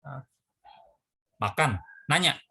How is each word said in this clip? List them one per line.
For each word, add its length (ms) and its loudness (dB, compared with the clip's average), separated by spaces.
Nah, 180 -12
makan, 400 0
nanya. 280 2